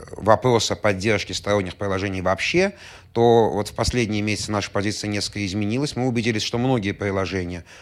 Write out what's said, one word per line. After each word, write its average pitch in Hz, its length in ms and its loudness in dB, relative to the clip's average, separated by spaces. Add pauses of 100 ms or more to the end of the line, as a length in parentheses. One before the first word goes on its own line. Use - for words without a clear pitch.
(160)
вопроса 107 640 4
поддержки 101 560 0
сторонних 101 420 0
приложений 95 460 -4
вообще, 170 500 0 (420)
то 117 360 6
вот 101 200 -2
в - 40 -16
последние 110 480 0
месяцы 104 300 -4
наша 104 180 -2
позиция 104 380 -4
несколько 104 360 -4
изменилась. 107 520 -2
Мы 123 120 0
убедились, 113 360 0
что - 160 -4
многие 120 320 0
приложения 92 760 -4 (160)